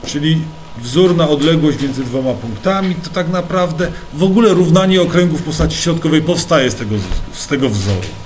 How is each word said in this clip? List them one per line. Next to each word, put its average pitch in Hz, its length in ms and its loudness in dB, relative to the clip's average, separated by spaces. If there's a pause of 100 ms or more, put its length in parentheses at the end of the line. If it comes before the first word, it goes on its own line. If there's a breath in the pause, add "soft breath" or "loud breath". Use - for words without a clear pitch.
Czyli 160 360 0 (360)
wzór 165 380 2
na 160 120 2
odległość 151 520 2
między 135 240 -4
dwoma 127 300 -2
punktami, 180 600 -2
to 165 160 -8
tak 175 180 -4
naprawdę 175 640 -2 (220 loud breath)
w 151 80 -2
ogóle 196 320 4
równanie 185 480 4
okręgu 165 340 2
w - 60 -4
postaci 160 340 -2
środkowej 160 460 0
powstaje 156 480 0
z 104 40 -4
tego, 107 200 -4 (380)
z - 140 -10
tego 131 220 0
wzoru. 98 400 -2 (180)